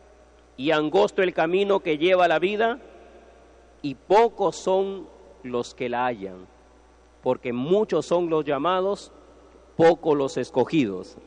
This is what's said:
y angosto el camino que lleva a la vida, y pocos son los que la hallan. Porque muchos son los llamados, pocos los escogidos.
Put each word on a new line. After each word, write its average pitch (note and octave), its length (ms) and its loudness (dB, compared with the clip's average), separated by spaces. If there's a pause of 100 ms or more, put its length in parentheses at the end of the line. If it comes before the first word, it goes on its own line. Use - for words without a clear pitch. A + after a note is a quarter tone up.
(560)
y C#3+ 160 -2
angosto D#3 500 2
el F#3 100 0
camino F#3+ 480 0
que D#3 180 -4
lleva F3+ 280 4
a - 20 4
la D#3+ 100 2
vida, G#3+ 400 -2 (1040)
y C#3 120 -6
pocos G3 640 2
son F#3+ 500 -2 (360)
los B2 320 -6
que B2+ 140 -8
la A#2+ 180 -2
hallan. F#2+ 400 -8 (760)
Porque B2+ 300 -4
muchos E3 540 0
son F3 240 0
los D#3 140 0
llamados, F3+ 680 -2 (640)
pocos E3 400 4
los C3+ 200 -2
escogidos. A#2+ 800 -2 (100)